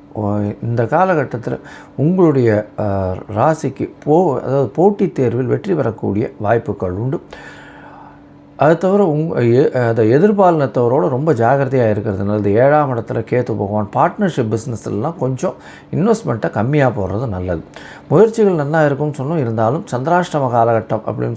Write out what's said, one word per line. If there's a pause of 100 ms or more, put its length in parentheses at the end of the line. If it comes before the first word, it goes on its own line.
(140)
ஒ-,
இந்த
காலகட்டத்துல (360)
உங்களுடைய, (120)
அ, (200)
ராசிக்கு (160)
போ-,
அதாவது
போட்டித்
தேர்வில்
வெற்றி
பெறக்கூடிய
வாய்ப்புகள்
உண்டு. (1300)
அது
தவிர
உங்-,
எ-,
அந்த
எதிர்பாலினத்தவரோட
ரொம்ப
ஜாகிரதையா
இருக்கிறது
நல்லது.
ஏழாம்
இடத்துல
கேத்து
பகவான்
பார்ட்னர்ஷிப்
பிசினஸ்லலாம்
கொஞ்சம் (420)
இன்வெஸ்ட்மெண்ட்டை
கம்மியா
போடுறது
நல்லது. (460)
முயற்சிகள்
நல்லா
இருக்கும்னு
சொன்னோம்.
இருந்தாலும்
சந்திராஷ்டம
காலகட்டம்
அப்படின்னு